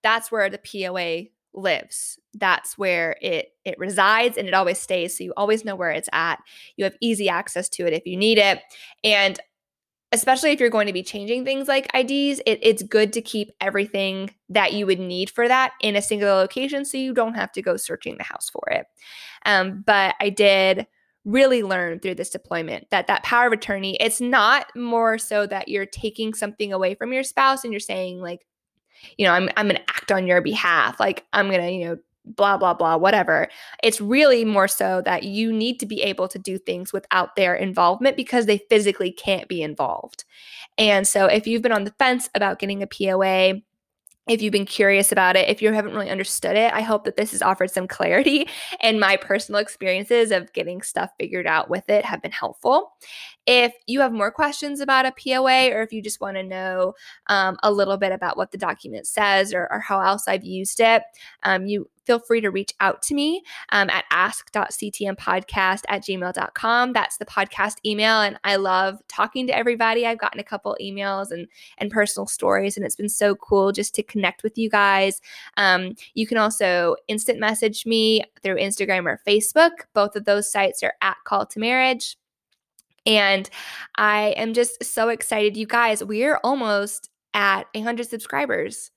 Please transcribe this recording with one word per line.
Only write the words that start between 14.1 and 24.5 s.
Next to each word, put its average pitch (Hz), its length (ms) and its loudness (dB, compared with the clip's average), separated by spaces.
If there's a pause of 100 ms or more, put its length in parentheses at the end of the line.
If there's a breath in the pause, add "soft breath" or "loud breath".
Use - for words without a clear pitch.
that 190 240 2
you 208 140 -2
would 185 140 2
need 180 300 -6
for 233 180 0
that 254 320 2
in 214 160 0
a 202 60 0
single 202 320 2
location 262 500 -2
so 277 140 -8
you 262 160 -6
don't 226 200 0
have 202 180 -6
to 190 100 -8
go 190 140 -2
searching - 400 -10
the - 80 -10
house - 260 -12
for - 200 -10
it. - 160 -4 (600 loud breath)
Um, 190 400 0
but 196 340 4
I 202 100 0
did 196 560 4 (380)
really 254 380 4
learn 180 380 -4
through 185 140 -6
this 170 160 -8
deployment 165 600 -8
that 180 160 0
that - 160 0
power 240 240 2
of 233 60 4
attorney, 196 440 -4
it's 220 240 0
not 247 460 4 (100)